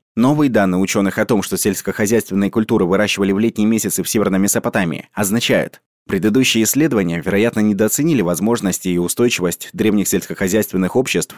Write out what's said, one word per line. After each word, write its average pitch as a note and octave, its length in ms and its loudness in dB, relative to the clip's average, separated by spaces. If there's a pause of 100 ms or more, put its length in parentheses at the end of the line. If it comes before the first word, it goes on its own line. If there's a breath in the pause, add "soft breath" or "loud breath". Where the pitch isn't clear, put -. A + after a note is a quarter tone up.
(160)
Новые C#3+ 320 2
данные G2 300 2
учёных G2 400 0
о A2 60 2
том, G2+ 180 0
что - 140 -6
сельскохозяйственные G2+ 920 -2
культуры A2 360 0
выращивали G2 480 0
в G2 80 0
летние A2 260 0
месяцы G2+ 380 0
в - 40 -10
Северной G2+ 300 0
Месопотамии, G2 760 -2
означают: G#2 680 -2 (260)
предыдущие G#2+ 560 2
исследования, G#2+ 580 0
вероятно, G2+ 380 0
недооценили G#2+ 640 2
возможности F#2 640 0
и F2 120 0
устойчивость F2 760 -2
древних G2+ 340 2
сельскохозяйственных F#2+ 880 -2
обществ A2+ 440 -2